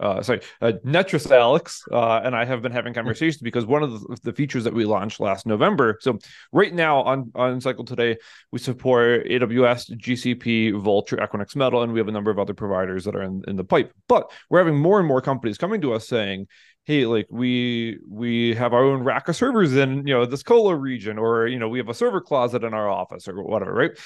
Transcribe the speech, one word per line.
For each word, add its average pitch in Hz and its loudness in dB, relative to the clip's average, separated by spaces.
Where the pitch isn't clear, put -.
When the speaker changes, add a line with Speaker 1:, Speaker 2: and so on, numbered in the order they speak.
Speaker 1:
uh, 98 0
sorry, 110 -2
uh, 113 2
Netris 165 0
Alex, 127 4
uh, 113 2
and 127 -2
I 117 0
have 123 -4
been 117 -6
having 120 -4
Speaker 2:
Hmm. 117 -6
Speaker 1:
conversations 135 -2
because 117 -2
one 139 2
of 143 -2
the, 113 -12
the 120 -6
features 135 -2
that 113 -2
we 113 0
launched 104 -2
last 98 -2
November, 117 2
so 117 -2
right 165 2
now 156 2
on, 127 -2
on 127 -2
Cycle 123 -4
today, 117 -2
we 123 -8
support 120 2
A 127 0
W 120 2
S, 123 2
G 117 -6
C 123 -2
P, 113 0
Vultr, 104 0
Equinix 104 -6
Metal, 127 2
and 117 -2
we 113 0
have 104 -2
a - -6
number 107 -2
of 101 -2
other 101 -2
providers 95 -4
that 101 -6
are 98 -4
in, 95 -8
in 98 -6
the 95 -4
pipe. 147 0
But - 2
we're 170 6
having 165 4
more 180 4
and 175 2
more 131 2
companies 117 -4
coming 202 -2
to 135 0
us 110 -4
saying, 98 -4
"Hey, 147 2
like, 113 0
we, 120 -2
we 117 -2
have 117 0
our 120 6
own 135 2
rack 127 -2
of 165 -2
servers 220 2
in, 139 2
you 139 2
know, 123 4
this 127 -8
colo 226 6
region, 123 -4
or, 117 2
you 123 -4
know, 113 -2
we 120 -4
have 113 -4
a 117 -6
server 220 0
closet 120 0
in 113 -6
our 107 -2
office," 92 -6
or 98 -10
whatever, 98 -2
right? 139 2